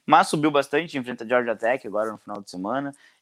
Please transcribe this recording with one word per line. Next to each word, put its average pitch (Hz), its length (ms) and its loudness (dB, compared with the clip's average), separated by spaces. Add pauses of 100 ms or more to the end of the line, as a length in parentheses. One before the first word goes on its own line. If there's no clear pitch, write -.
mas 160 220 6
subiu 156 220 2
bastante, 147 460 0
enfrenta 123 280 -6
a - 40 -10
Georgia 120 260 2
Tech 120 320 -2
agora 107 240 -2
no 107 60 -8
final 104 240 -14
de 98 100 -18
semana, 131 440 -6 (280)